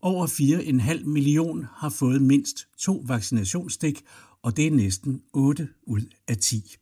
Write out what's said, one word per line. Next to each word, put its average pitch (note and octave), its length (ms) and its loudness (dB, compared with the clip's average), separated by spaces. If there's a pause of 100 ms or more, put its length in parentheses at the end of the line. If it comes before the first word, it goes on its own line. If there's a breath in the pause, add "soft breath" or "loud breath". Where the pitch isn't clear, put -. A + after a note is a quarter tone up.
Over F3+ 260 0
fire D3+ 360 2
en C#3 160 2
halv C3+ 280 -2
million D3+ 680 0
har D3+ 140 -6
fået C3+ 320 0
mindst C#3 460 2 (120)
to F#3+ 280 -2
vaccinationsstik, B2+ 920 -2 (400 loud breath)
og A2+ 160 -2
det D#3 100 2
er D#3 40 0
næsten C3 500 0 (120)
otte C#3+ 340 2 (200)
ud G#2+ 140 -2 (260)
af A2+ 100 -2
ti. - 440 -4